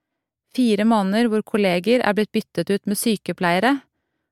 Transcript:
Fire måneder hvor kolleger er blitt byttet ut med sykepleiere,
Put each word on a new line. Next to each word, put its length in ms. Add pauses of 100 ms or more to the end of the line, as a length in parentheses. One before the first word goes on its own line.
(540)
Fire 300
måneder 460
hvor 160
kolleger 560
er 120
blitt 200
byttet 360
ut 160
med 120
sykepleiere, 800 (560)